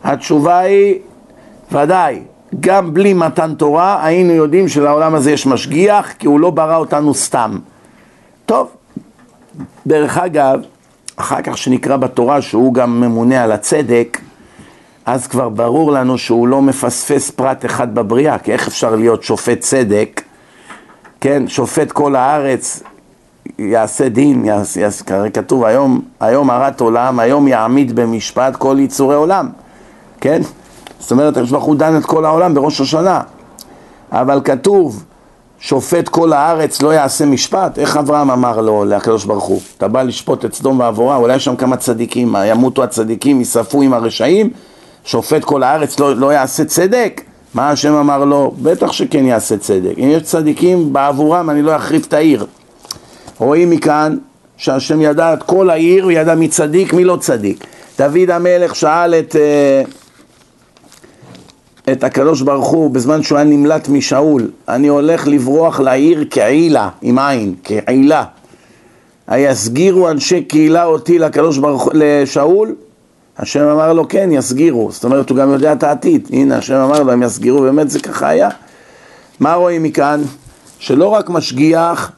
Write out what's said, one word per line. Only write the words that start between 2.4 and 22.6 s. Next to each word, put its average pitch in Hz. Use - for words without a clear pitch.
גם 175
בלי 196
מתן 160
תורה 160
היינו 175
יודעים 160
שלעולם 147
הזה 147
יש 151
משגיח, 170
כי -
הוא 147
לא 175
ברא 160
אותנו 151
סתם. 110
טוב, -
דרך 147
אגב, 143
אחר -
כך 123
שנקרא 127
בתורה 127
שהוא 123
גם 120
ממונה 120
על 110
הצדק, 120
אז 127
כבר 123
ברור 120
לנו 127
שהוא 120
לא 135
מפספס 135
פרט 135
אחד 120
בבריאה, 117
כי 104
איך 113
אפשר 110
להיות 113
שופט 117
צדק? 107
כן, 135
שופט 127
כל 143
הארץ, 135